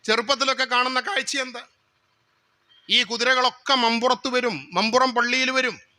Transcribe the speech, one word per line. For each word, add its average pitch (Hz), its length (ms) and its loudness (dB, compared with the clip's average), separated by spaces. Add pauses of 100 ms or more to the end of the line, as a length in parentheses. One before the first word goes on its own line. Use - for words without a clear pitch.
ചെറുപ്പത്തിലൊക്കെ 254 680 0
കാണുന്ന 254 340 0
കാഴ്ച 269 280 -4 (100)
എന്താ? 247 180 -14 (1300)
ഈ 208 100 4 (120)
കുതിരകളൊക്കെ 254 720 0
മമ്പുറത്ത് 233 500 0
വരും, 247 240 0 (200)
മമ്പുറം 233 400 2
പള്ളിയിൽ 247 400 0
വരും. 254 200 0 (220)